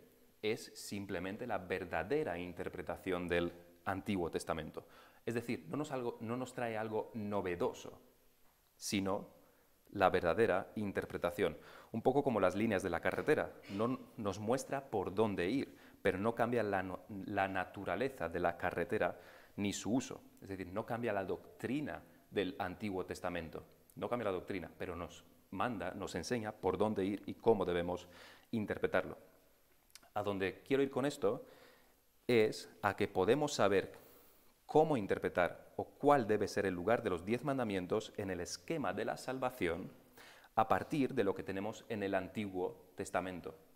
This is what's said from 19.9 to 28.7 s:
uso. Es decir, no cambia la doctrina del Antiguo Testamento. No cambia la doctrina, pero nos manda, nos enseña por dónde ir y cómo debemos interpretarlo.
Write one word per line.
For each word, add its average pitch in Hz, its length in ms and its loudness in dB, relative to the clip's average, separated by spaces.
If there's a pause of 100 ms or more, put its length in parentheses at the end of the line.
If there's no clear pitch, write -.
uso. - 280 -2 (200)
Es 98 80 -12
decir, 95 180 -8
no 98 180 -6
cambia 117 280 -2
la 98 120 0
doctrina 95 760 -6 (280)
del 92 300 0
Antiguo 92 480 -4
Testamento. 87 560 -6 (320)
No 98 120 -4
cambia 120 180 -2
la 95 120 0
doctrina, 85 400 -6
pero 90 180 -6
nos 85 300 -10 (260)
manda, 95 400 -2
nos 92 240 -6
enseña 107 360 -2
por 92 260 0
dónde 101 280 4
ir 101 200 0
y 104 100 -8
cómo 104 300 4
debemos 87 420 0 (440)
interpretarlo. 92 680 0 (960)